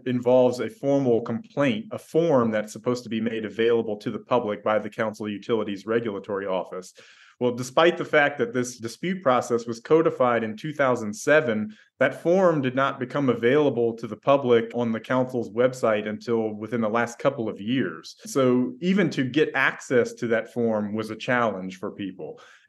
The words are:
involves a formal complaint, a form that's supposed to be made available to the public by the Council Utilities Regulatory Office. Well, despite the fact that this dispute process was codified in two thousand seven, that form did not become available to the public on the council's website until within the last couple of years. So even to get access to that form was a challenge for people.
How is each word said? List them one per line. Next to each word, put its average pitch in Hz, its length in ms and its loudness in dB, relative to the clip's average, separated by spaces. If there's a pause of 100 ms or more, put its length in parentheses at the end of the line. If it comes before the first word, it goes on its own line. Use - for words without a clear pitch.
involves 123 560 4
a 113 80 -4
formal 139 500 2
complaint, 117 720 -2
a 120 80 -8
form 143 500 2
that's 107 220 -2
supposed 120 320 -4
to 107 60 -14
be 113 100 -4
made 110 240 -2
available 113 540 0
to 123 120 -8
the 104 100 -6
public 104 440 -2
by 107 160 0
the 107 100 -6
Council 107 380 -6
Utilities 101 580 -4
Regulatory 101 600 -4
Office. 92 460 -6 (480)
Well, 123 100 2
despite 160 460 2
the 147 80 -6
fact 143 320 2
that 117 160 -2
this 123 240 -4
dispute 175 440 -8
process 120 460 0
was 117 140 -10
codified 135 640 2
in 110 100 -6
two 151 160 -8
thousand 120 420 0
seven, 110 640 0 (240)
that 143 240 0
form 170 380 4
did 127 140 -2
not 135 220 0
become 131 300 -2
available 117 720 2
to 117 100 -10
the 104 80 -10
public 123 580 4
on 117 200 -2
the 110 80 -4
council's 127 480 -2
website 113 580 2
until 107 460 -2
within 110 260 -4
the 110 80 0
last 117 320 0
couple 117 300 0
of 95 100 -10
years. 98 560 -4 (100)
So 127 540 0
even 185 300 2
to 135 160 -2
get 147 280 0
access 135 600 2
to - 140 -6
that 113 260 -2
form 107 400 -2
was 107 160 -4
a 110 80 -8
challenge 101 600 -2
for 101 140 -8
people. 90 480 -10 (300)